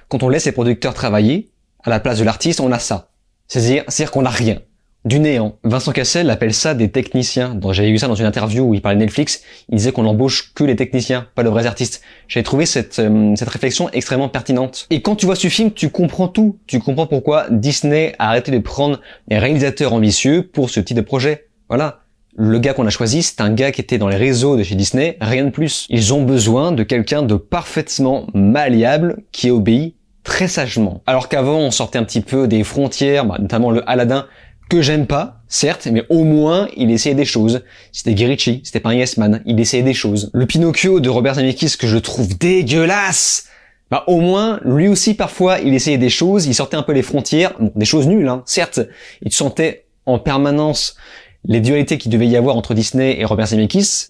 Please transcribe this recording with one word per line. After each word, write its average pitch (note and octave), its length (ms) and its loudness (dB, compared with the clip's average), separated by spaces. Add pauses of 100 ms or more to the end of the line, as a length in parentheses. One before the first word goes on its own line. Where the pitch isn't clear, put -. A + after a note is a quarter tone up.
quand C3 160 -4
on B2+ 60 2
laisse D#3 160 0
les D3 80 0
producteurs A#2+ 420 -2
travailler, A#2 560 0 (320)
à A#2 80 -2
la A2 80 0
place A#2 180 -2
de A2 60 0
l'artiste, D3 380 -2
on C3 100 0
a A#2+ 80 0
ça. - 320 -8 (360)
C'est-à-dire, B2+ 420 0
c'est-à-dire D3+ 220 -4
qu'on C3+ 120 0
n'a B2+ 80 0
rien. A2 260 -2 (460)
Du B2 160 2
néant. B2+ 440 0
Vincent B2+ 300 0
Cassel D3 360 0
appelle A2+ 240 0
ça D#3 220 0
des A2+ 160 0
techniciens. B2+ 640 -2
Donc, F#2+ 180 -2
j'avais G#2 160 2
vu A2 80 4
ça A#2+ 100 0
dans A#2+ 60 0
une G#2+ 140 0
interview G#2+ 380 0
où A2+ 100 2
il G2 80 -2
parlait G#2 160 2
de A2 40 4
Netflix. B2 380 -2 (280)
Il A2+ 80 0
disait A2+ 140 0
qu'on B2 120 -2
n'embauche A2 500 0
que - 100 -2
les C3+ 120 2
techniciens, B2 580 -2
pas B2 80 -2
de A#2 80 2
vrais A2+ 160 2
artistes. A#2 380 -4 (240)
J'avais A#2 160 -2
trouvé D3 240 0
cette, A#2 320 -4
euh, G#2+ 360 2
cette A2+ 140 -4
réflexion - 440 -4
extrêmement C3 360 -2
pertinente. B2+ 600 -4
Et D3+ 100 -2
quand G#3 140 -2
tu G#3 100 -2
vois F#3 100 2
ce F3+ 120 -2
film, G#3+ 240 0
tu D#3+ 180 -2
comprends F#3 380 -2
tout. G#3 400 0
Tu C3+ 100 -2
comprends C#3+ 300 -2
pourquoi D3 420 0
Disney D3 680 0
a G#2+ 100 0
arrêté B2 220 0
de B2 80 2
prendre C#3+ 420 -2 (260)
des G#2+ 120 0
réalisateurs C3+ 520 2
ambitieux A2+ 520 2
pour C3 260 -2
ce - 100 -2
type A#2 180 -2
de A2+ 40 2
projet. C#3 460 -2 (200)
Voilà. C#3+ 340 -4 (340)
Le A2 240 2
gars C3 160 0
qu'on B2 100 0
a G#2 60 0
choisi, B2 320 0
c'est - 180 -4
un G#2 100 0
gars C3+ 200 0
qui B2+ 100 -6
était A#2+ 160 -2
dans G2+ 100 0
les G2 100 0
réseaux C3 380 2
de A2+ 60 2
chez G2 140 -4
Disney, C3 440 -2
rien B2+ 260 0
de C#3 40 0
plus. - 400 -4
Ils A#2 240 2
ont C#3+ 80 2
besoin B2+ 500 2
de A#2 120 0
quelqu'un B2 400 -2
de A2 100 0
parfaitement C#3 1040 -2
malléable B2+ 960 2
qui - 180 0
obéit A#2+ 460 2 (280)
très - 240 -2
sagement. A2 600 -2
Alors C3 200 0
qu'avant, C#3+ 300 0
on C#3+ 140 0
sortait A#2+ 260 -4
un A#2 60 0
petit A2 180 -4
peu C3 260 0
des G#2+ 160 2
frontières, C#3 600 0
bah, F#2 140 -4
notamment A2+ 320 0
le A#2 180 0
Aladdin, B2+ 380 0 (420)
que F3 120 4
j'aime D3 240 2
pas, D3+ 440 -4
certes, - 420 -2
mais A2+ 160 0
au E3 160 4
moins, D#3 540 2
il A#2 140 2
essayait C#3 220 2
des C#3 120 2
choses. A2+ 400 0 (260)
C'était - 220 -2
Guy G#2 120 2
Ritchie, B2 380 -2
c'était - 160 -6
pas A2+ 120 -2
un - 20 0
yes B2 240 -2
man, G#2+ 280 2
il A2+ 140 0
essayait A#2+ 240 0
des C3 100 2
choses. G#2 380 -2
Le B2 140 0
Pinocchio E3+ 560 2
de B2+ 80 0
Robert B2+ 240 0
Zemeckis, C3 440 0
que B2 100 -2
je A2 100 2
trouve G2+ 400 -4
dégueulasse, F3 1080 0 (420)
bah, C3+ 180 -2
au F3 140 4
moins, G3+ 420 0
lui D3 240 2
aussi, G#3 260 2
parfois, F#3 460 0
il C3+ 140 2
essayait C3+ 240 2
des B2 100 2
choses, F3 380 2
il C3 100 0
sortait D3 220 -4
un D3 60 -4
peu D#3 100 -2
les C3+ 80 2
frontières, D3+ 580 0
bon, G#2+ 160 0
des G#2 80 0
choses C#3+ 240 2
nulles, F3 220 2
hein, B2+ 160 -4
certes, - 340 -4 (460)
et - 20 -4
tu - 80 -4
sentais - 520 -2 (180)
en B2 140 2
permanence C#3+ 760 -2 (480)
les A2+ 160 2
dualités C#3+ 380 2
qu'il A#2 140 -6
devait A#2 160 4
y A#2+ 100 4
avoir B2 180 2
entre A2+ 200 -2
Disney C3 440 0
et A2 60 -2
Robert G#2+ 220 0
Zemeckis, A2 640 0